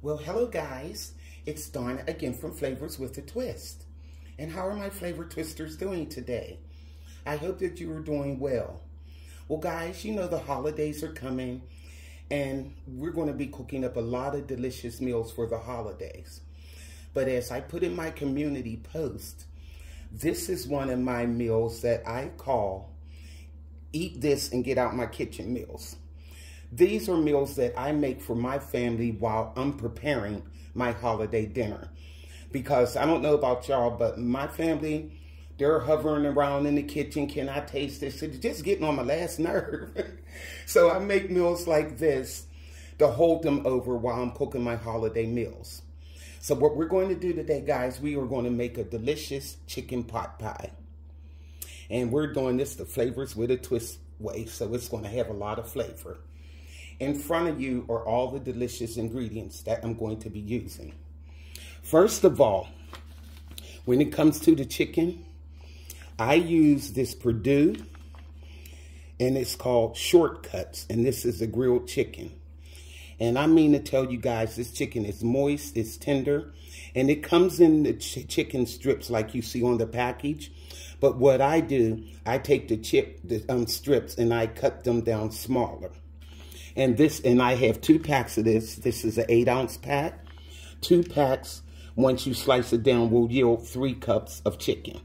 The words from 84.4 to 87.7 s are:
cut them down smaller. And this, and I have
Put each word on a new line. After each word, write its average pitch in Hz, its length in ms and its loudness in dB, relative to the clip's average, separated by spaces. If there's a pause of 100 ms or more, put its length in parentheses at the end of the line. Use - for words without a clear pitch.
cut - 360 -2
them 117 180 2
down 110 300 0
smaller. 117 600 -2 (840)
And 127 220 4
this, 151 220 6
and 123 220 6
I 127 140 6
have 117 260 4